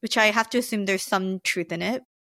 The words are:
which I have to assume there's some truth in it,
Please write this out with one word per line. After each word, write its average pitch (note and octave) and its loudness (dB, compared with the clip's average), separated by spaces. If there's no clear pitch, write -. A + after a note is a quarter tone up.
which A3+ -2
I A3 6
have A3 2
to B3 0
assume G#3 -2
there's F#3+ 0
some F#3+ -2
truth E3+ -2
in E3+ -4
it, A#3+ -2